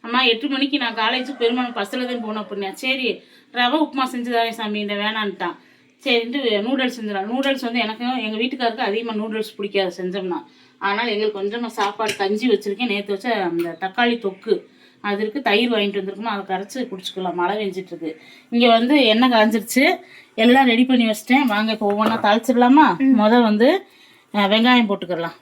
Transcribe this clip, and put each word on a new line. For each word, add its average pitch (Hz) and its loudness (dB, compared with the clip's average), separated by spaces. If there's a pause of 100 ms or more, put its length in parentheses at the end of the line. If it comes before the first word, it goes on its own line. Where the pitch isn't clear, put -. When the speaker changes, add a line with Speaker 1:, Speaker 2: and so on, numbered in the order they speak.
Speaker 1:
அம்மா, 240 0 (100)
எட்டு 233 -4
மணிக்கு 277 -2
நான் 220 -6
காலேஜ் 254 -2 (120)
பெருமாள் 240 -2
பஸ்ல 247 -6
தான் 220 -8
போனேன் 214 -8
அப்படின்னா, 196 -8 (120)
சரி 262 -2 (500)
ரவை 269 2
உப்புமா 262 -4
செஞ்சு 240 -6
தரேன் 226 -2
சாமி, 208 -4
இந்த 202 -4
வேணான்ட்டான். 202 -4 (480)
சரின்ட்டு 240 0 (260)
நூடுல்ஸ் 254 -2
செஞ்சிடலாம். 208 -6
நூடுல்ஸ் 269 -2
வந்து 233 -2
எனக்கும் 233 -6
எங்க 220 -6
வீட்டுக்காருக்கு 240 -4
அதிகமா 233 -4 (100)
நூடுல்ஸ் 220 -8
பிடிக்காது 196 -4
செஞ்சோம்னா. 180 -6 (440)
அதனால 208 -4
எங்களுக்கு 208 -4
கொஞ்சமா 220 -6
சாப்பாடு 202 -4
கஞ்சி 208 -2
வச்சிருக்கேன். 202 -2
நேத்து 202 -4
வச்ச 202 -6 (200)
அந்த 170 -4
தக்காளி 240 0 (100)
தொக்கு 196 -2 (540)
அது 202 -2
இருக்கு, 214 -6
தயிர் 233 2
வாங்கிட்டு 202 0
வந்திருக்கோமா, 196 -8
அதை 196 -8
கரைச்சு 196 -6 (100)
குடிச்சுக்கலாம். 185 -8
மழை 185 0
பெஞ்சிட்டு 190 -8
இருக்கு. 160 -10 (440)
இங்க 240 4 (100)
வந்து 240 4 (180)
எண்ணெய் 247 4
காஞ்சிருச்சு, 220 4 (600)
எல்லாம் 247 6
ரெடி 247 4
பண்ணி 247 4
வச்சிட்டேன். 254 2
வாங்க 220 0
இப்ப 220 -2
ஒவ்வொன்றா 214 0
தாளிச்சிடலாமா? 240 6 (180)
Speaker 2:
ம். 269 6
Speaker 1:
முத 214 6 (100)
வந்து, 208 4 (680)
ஆ, 202 2
வெங்காயம் 233 6
போட்டுக்கலாம். 170 -4